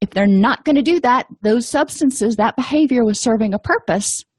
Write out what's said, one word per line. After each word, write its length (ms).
If 100
they're 160
not 380
gonna 180
do 180
that, 260
those 240
substances, 720
that 180
behavior 500
was 140
serving 360
a 40
purpose. 640